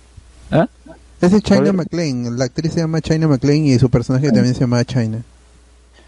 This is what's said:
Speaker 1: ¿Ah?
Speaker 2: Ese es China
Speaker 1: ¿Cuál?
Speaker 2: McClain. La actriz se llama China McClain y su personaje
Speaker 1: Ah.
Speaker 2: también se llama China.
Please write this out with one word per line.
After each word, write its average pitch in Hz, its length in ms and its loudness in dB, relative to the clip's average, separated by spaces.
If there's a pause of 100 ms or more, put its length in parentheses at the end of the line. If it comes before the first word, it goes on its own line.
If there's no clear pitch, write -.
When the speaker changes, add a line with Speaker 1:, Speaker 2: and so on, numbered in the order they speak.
(520)
Speaker 1:
¿Ah? 165 160 2 (520)
Speaker 2:
Ese 180 180 4
es 196 40 0
China 202 200 2
Speaker 1:
¿Cuál? 196 120 2
Speaker 2:
McClain. 135 640 -4
La 131 60 0
actriz 156 300 -6
se 170 60 -2
llama 160 200 -2
China 160 260 0
McClain 147 400 2
y 131 140 4
su 127 100 4
personaje 131 380 0
Speaker 1:
Ah. 135 40 2
Speaker 2:
también 123 220 2
se - 60 -6
llama 120 240 0
China. 113 340 -4 (880)